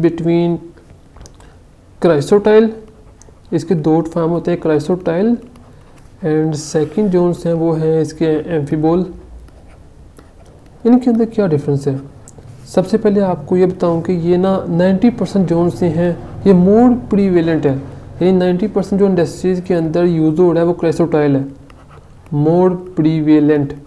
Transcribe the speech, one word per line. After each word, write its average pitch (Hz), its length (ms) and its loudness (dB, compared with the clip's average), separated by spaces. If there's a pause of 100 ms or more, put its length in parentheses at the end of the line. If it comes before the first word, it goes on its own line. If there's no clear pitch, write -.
between 170 500 0 (1500)
chrysotile, 208 680 4 (840)
इसके 180 220 -2
दो 160 280 2
फॉर्म 165 280 -4
होते 170 200 -4
हैं, 170 100 -2
chrysotile 175 760 -2 (880)
and 156 360 -2
second 165 480 -2
जोन्स 175 380 0
हैं 170 80 0
वो 165 180 0
हैं 160 300 0
इसके 156 340 -2 (220)
amphiboles। 160 480 -2 (1800)
इनके 247 240 4
अंदर 226 140 0
क्या 214 220 -2
difference 143 420 -2
है? 139 120 -4 (680)
सबसे 185 320 -2
पहले 208 220 0
आपको 185 360 -2
ये 185 100 4
बताऊं 175 360 -2
कि 185 100 -4
ये 175 240 0
ना 190 140 0 (180)
नाइंटी 185 420 2
परसेंट 190 380 -2
जोन 170 220 2
से 175 160 -2
हैं, 170 240 0 (360)
ये 196 60 6
more 214 420 6 (160)
prevalent 170 560 2
है, 135 60 2
यानी - 600 -4
नाइंटी 180 340 2
परसेंट 196 340 -2
जो 202 60 4
industries 180 640 0
के 180 60 0
अंदर 165 300 0
यूज़ 160 360 2
हो 180 120 6
रहा 165 100 2
है 170 60 2
वो 175 120 0
chrysotile 151 560 0
है, 139 80 -2 (920)
More 170 400 2 (220)
prevalent। 151 800 2 (120)